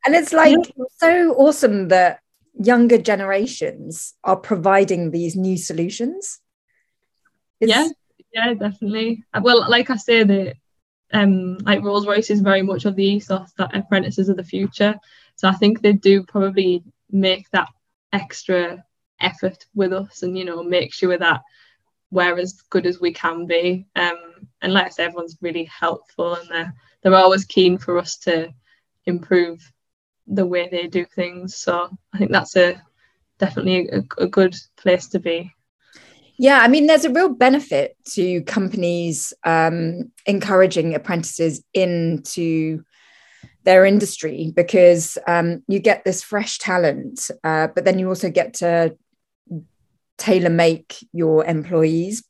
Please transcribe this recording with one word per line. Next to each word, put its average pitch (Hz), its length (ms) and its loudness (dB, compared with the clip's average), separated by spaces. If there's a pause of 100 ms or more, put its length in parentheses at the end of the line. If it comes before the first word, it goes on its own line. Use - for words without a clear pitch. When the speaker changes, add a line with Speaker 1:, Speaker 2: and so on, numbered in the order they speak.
Speaker 1:
And 285 80 4
it's, 320 200 2
like, 311 240 8 (200)
Speaker 2:
Yeah. 254 80 -8 (120)
Speaker 1:
so 339 380 4
awesome 254 520 4
that 180 320 4 (420)
younger 240 360 4
generations 196 1160 -4 (100)
are 190 120 2
providing 185 760 0
these 170 260 -4
new 185 200 -2
solutions. 185 840 -8 (1160)
It's 226 120 2
Speaker 2:
Yeah, 285 160 2 (460)
yeah, 233 200 -2
definitely. 214 680 -6 (100)
Uh, 214 100 -4
well, 240 260 4
like 240 200 2
I 254 60 0
say, 226 280 2
the, 196 300 0 (580)
um, 190 480 0
like, 202 220 0
Rolls-Royce 202 480 -2
is 208 120 0
very 196 200 4
much 190 240 -4
of 196 100 -2
the 196 100 0
ethos 196 520 -4
that 185 180 -6
apprentices 196 540 -2
are 190 60 2
the 180 80 -10
future. 196 520 -2 (420)
So 190 100 0
I 190 60 2
think 214 280 2
they 208 120 4
do 196 300 4
probably 190 600 -2 (260)
make 190 420 -2
that 185 180 -2 (440)
extra 180 680 -4 (380)
effort 185 520 -6
with 190 200 -2
us 196 300 -10
and, 185 140 -6
you 185 80 -8
know, 170 160 -10
make 175 320 -4
sure 180 240 0
that 170 240 0 (680)
we're 180 260 0
as 185 160 -6 (160)
good 180 160 -2
as 180 140 -4
we 175 120 -2
can 170 360 -6
be. 180 480 -2
Um, 170 520 -6 (140)
and 185 120 -4
like 185 120 2
I 180 40 -10
say, 170 160 -6
everyone's 170 360 -10
really 170 220 -6
helpful, 170 720 -6
and 170 120 -14
they're, 170 260 -8 (280)
they're 190 140 4
always 190 300 4
keen 185 340 2
for 175 180 -4
us 175 200 -8
to 165 360 -4 (520)
improve 175 680 -4 (560)
the 196 180 -2
way 180 220 -4
they 175 200 -8
do 175 180 -4
things. 180 500 -10
So 175 320 -4 (260)
I 196 40 -10
think 196 140 -2
that's - 240 -2
a, 180 260 2 (560)
definitely 185 520 -2
a, 196 140 -4 (140)
a 185 100 -2
good 185 280 2 (200)
place 180 340 0
to 185 100 -4
be. 175 340 -6 (840)
Speaker 1:
Yeah, 262 240 6
I 233 60 6
mean, 294 200 4
there's 311 180 4
a 277 60 0
real 339 180 2
benefit 254 640 0 (180)
to 180 300 -2
companies, 175 880 -4 (100)
um, 165 680 -2 (140)
encouraging 185 680 2
apprentices 165 680 -4 (120)
into 165 1080 -2 (840)
their 185 200 8
industry, 165 720 -2
because, 175 600 4 (100)
um, 170 400 -2
you 202 100 0
get 196 260 0
this 185 200 -4
fresh - 340 -6
talent, 165 720 -2 (140)
uh, 160 320 -2
but 180 100 -2
then 190 140 2
you 185 100 -4
also 185 220 -4
get 165 240 -2
to 170 400 0 (1200)
tailor 185 320 0
make 165 640 -2
your 160 320 0
employees 165 840 -2